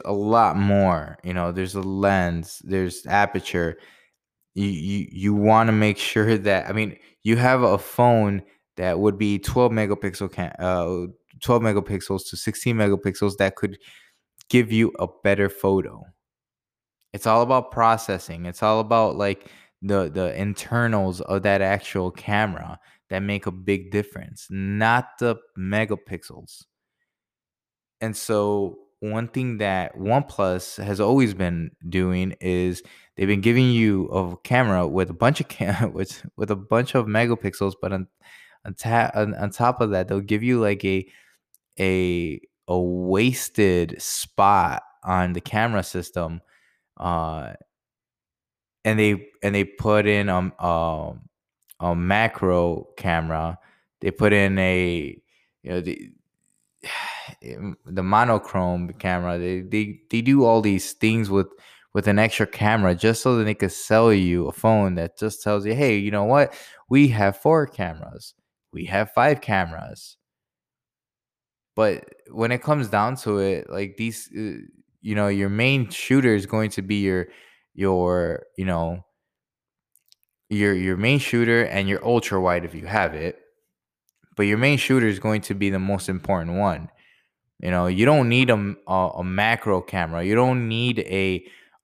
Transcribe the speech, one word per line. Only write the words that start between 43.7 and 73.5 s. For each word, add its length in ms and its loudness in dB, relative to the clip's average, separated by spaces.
spot 840 0
on 300 0
the 80 -6
camera 400 -2
system, 600 -8
uh, 560 -4
and 160 2
they, 300 2
and 140 0
they 80 2
put 420 0
in, 240 2
um, 300 0
um, 600 -4
a 160 -2
macro 1040 0
camera. 600 -4
They 100 -2
put 220 4
in 260 4
a, 580 0
you 60 -12
know, 100 -4
the, 320 -10
<sighs> 60 -12
the 180 -4
monochrome 960 2
camera. 400 -2
They, 220 -4
they, 480 -4
they 120 0
do 220 6
all 180 6
these 300 0
things 380 0
with, 180 2
with 140 0
an 120 4
extra 260 2
camera 500 2
just 260 2
so 160 2
that 80 2
they 80 0
could 180 -2
sell 420 4
you 340 2
a 40 -6
phone 440 2
that 220 -6
just 240 -6
tells 240 -2
you, 80 -2
"Hey, 240 2
you 140 -2
know 140 0
what? 280 4
We 200 6
have 280 2
four 280 2
cameras. 680 -10
We 120 -10
have 280 -2
five 260 4
cameras." 800 -6
But 340 0
when 220 -2
it 100 -2
comes 280 0
down 280 0
to 200 -2
it, 320 -2